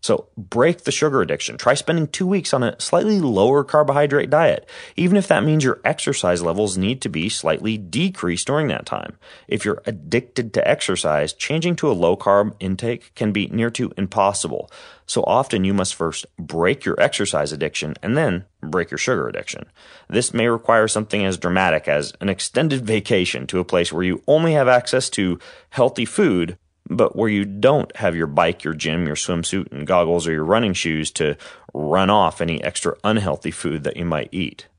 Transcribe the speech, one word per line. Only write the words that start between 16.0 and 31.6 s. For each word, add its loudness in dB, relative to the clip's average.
break -2
your 0
exercise 0
addiction -6
and -2
then -2
break -4
your -8
sugar -2
addiction. -10
This 0
may 2
require 4
something -2
as -2
dramatic 2
as -2
an -2
extended -2
vacation 0
to -2
a 0
place 0
where -2
you -2
only 4
have 4
access 2
to -2
healthy 0
food, 0
but 2
where 0
you 2
don't 2
have -2
your -2
bike, 0
your -4
gym, -2
your -4
swimsuit -4
and -12
goggles, 2
or 0
your -2
running 2
shoes -2
to -2